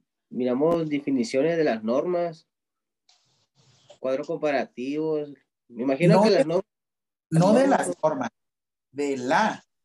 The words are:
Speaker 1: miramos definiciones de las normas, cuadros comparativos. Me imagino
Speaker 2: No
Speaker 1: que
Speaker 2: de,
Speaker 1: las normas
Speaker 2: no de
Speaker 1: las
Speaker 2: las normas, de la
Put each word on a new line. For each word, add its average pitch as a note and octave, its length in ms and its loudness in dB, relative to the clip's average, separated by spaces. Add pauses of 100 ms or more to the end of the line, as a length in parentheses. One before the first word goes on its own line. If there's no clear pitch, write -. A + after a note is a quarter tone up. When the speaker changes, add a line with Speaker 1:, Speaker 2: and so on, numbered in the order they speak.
(300)
Speaker 1:
miramos D3 580 -2
definiciones C#3 680 -2
de D#3+ 60 0
las A2+ 200 -2
normas, E3 640 -4 (1600)
cuadros C3+ 220 -4
comparativos. D3 1040 -4 (340)
Me A#2+ 140 -12
imagino C#3 320 2
Speaker 2:
No F#3 80 6
Speaker 1:
que A3 80 4
Speaker 2:
de, - 60 4
Speaker 1:
las - 100 2
normas F3 200 -2 (640)
Speaker 2:
no E3+ 220 4
de C4 140 4
Speaker 1:
las C4 200 2
Speaker 2:
las F3+ 160 -8
normas, D#3 260 -2 (600)
de C#3 260 -4
la C3+ 480 -2 (200)